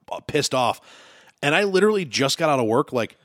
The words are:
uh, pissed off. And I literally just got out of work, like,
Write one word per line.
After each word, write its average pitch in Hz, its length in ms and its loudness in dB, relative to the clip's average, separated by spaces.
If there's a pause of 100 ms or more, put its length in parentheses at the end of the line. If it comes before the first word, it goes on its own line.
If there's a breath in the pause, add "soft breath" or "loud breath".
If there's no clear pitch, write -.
(100)
uh, 85 100 -10
pissed - 340 -4
off. 120 260 -2 (640 loud breath)
And 143 120 0
I 185 80 2
literally 196 420 2
just 131 340 -2
got 160 120 0
out 139 80 2
of 120 80 0
work, 120 260 0
like, 117 320 -4